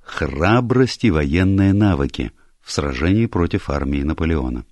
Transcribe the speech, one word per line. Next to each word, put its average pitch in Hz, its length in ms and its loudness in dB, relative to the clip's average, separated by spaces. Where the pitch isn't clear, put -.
храбрость 113 1040 0
и 117 60 4
военные 92 600 2
навыки 87 600 0
в - 100 -20
сражении 80 540 0
против 90 460 -2
армии 69 320 -2
Наполеона. 71 680 -2